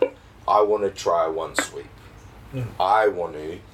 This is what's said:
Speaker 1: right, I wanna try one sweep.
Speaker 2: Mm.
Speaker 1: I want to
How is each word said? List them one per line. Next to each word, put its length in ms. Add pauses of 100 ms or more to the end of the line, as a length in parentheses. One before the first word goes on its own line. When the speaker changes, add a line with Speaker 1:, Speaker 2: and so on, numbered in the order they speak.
Speaker 1:
right, 120 (320)
I 160
wanna 280
try 380
one 280
sweep. 320 (680)
Speaker 2:
Mm. 120 (140)
Speaker 1:
I 280
want 280
to 240 (140)